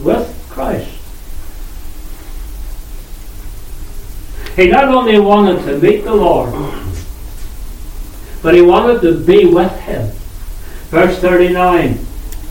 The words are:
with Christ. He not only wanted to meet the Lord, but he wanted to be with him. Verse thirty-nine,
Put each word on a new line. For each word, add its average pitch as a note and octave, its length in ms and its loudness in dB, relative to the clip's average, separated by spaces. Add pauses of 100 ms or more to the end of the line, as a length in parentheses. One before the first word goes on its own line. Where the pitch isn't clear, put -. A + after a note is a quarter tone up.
with - 320 -2 (140)
Christ. - 400 -6 (3750)
He F#3 100 6
not C4 220 4
only A#3 300 4
wanted G3+ 460 6
to C#3+ 140 -2
meet - 260 4
the A3+ 100 0
Lord, B2 380 2 (1900)
but E3 120 4
he F3 80 10
wanted G#3 400 6
to E3 120 4
be F#3+ 300 6
with F3 360 4
him. D#3 300 -4 (800)
Verse F#3 300 2
thirty-nine, F3 840 2 (460)